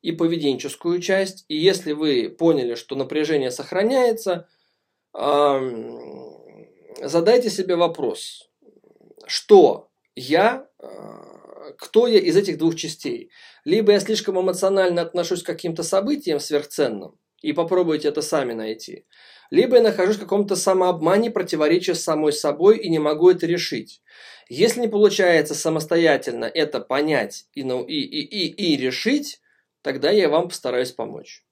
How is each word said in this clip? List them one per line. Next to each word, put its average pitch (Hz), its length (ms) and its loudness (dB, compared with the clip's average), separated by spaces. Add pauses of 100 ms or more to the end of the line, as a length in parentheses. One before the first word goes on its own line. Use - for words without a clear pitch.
и 165 100 -6
поведенческую 165 880 -2
часть. 190 480 -2
И 156 80 -8
если 175 380 0
вы 147 360 0
поняли, 139 460 0
что - 200 -12
напряжение 139 540 -2
сохраняется, 214 1000 -2 (640)
ам, 127 1200 -2 (640)
задайте 180 480 2
себе 185 280 -2
вопрос, 156 720 -4 (760)
что - 640 6 (260)
я, 185 520 0 (120)
э, - 80 -18 (920)
кто 240 300 2
я 220 120 6
из 165 160 2
этих 190 220 2
двух 160 180 0
частей. 131 560 -10 (320)
Либо 208 300 4
я 202 80 4
слишком 208 380 -2
эмоционально 185 640 0
отношусь 170 420 -4
к - 20 -12
каким-то 165 380 -6
событиям 190 580 -2
сверхценным, 123 760 -4 (240)
и 151 120 -4
попробуйте 165 560 0
это 147 120 -4
сами 139 300 -2
найти. 110 540 -10 (440)
Либо 240 280 4
я 233 40 8
нахожусь 208 360 2
в - 20 -12
каком-то 202 360 -2
самообмане, 185 760 2
противоречии 175 600 0
с 165 100 -4
самой 151 300 0
собой 160 440 4
и 202 120 -6
не 165 100 0
могу 151 300 4
это 170 180 2
решить. 165 540 -6 (480)
Если 214 320 0
не 233 60 0
получается 185 680 4
самостоятельно 156 920 0
это 131 340 -4
понять 139 720 -2
и 139 100 -10
нау-, 127 220 -4
и, 156 140 -6
и, 143 220 -8
и, 175 520 -4
и 139 40 0
решить, 214 640 -4 (400)
тогда 139 280 -2
я 196 180 4
вам 170 220 0
постараюсь 123 420 -4
помочь. - 600 -14